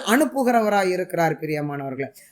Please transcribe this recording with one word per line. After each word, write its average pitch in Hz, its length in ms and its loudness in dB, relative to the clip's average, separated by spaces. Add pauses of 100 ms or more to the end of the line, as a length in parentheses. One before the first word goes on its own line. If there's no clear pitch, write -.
அனுப்புகிறவராய் 233 840 2
இருக்கிறார். 170 500 0
பிரியமானவர்களே, 143 680 -6 (240)